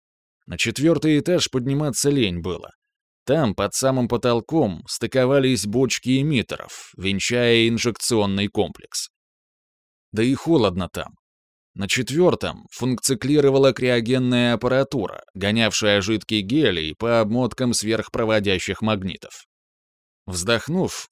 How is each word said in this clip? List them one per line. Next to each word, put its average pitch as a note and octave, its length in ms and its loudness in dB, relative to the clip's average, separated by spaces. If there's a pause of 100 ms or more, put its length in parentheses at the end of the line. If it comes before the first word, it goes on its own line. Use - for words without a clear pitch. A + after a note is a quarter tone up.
(460)
На F2+ 120 -12
четвертый D3+ 640 2
этаж E3 300 0
подниматься C#3 600 -2
лень G2+ 320 0
было. E2+ 300 -8 (540)
Там, C3 300 2
под G2+ 180 -2
самым C3 340 0
потолком, A#2+ 800 0
стыковались B2+ 800 0
бочки B2+ 560 0
эмиттеров, - 760 -4
венчая A2+ 720 2
инжекционный G#2 840 0
комплекс. - 600 -6 (1000)
Да G#2 100 -2
и C3 140 2
холодно G2+ 540 0
там. - 260 -10 (580)
На F#2+ 140 -6
четвертом B2+ 840 0
функциклировала C3+ 1000 2
криогенная B2 800 2
аппаратура, B2+ 680 -2 (100)
гонявшая G#2 680 2
жидкий G#2+ 400 0
гелий F#2+ 520 0
по A#2 260 0
обмоткам A#2+ 540 0
сверхпроводящих G#2+ 1120 0
магнитов. F#2+ 640 -6 (800)
Вздохнув, A2 840 -2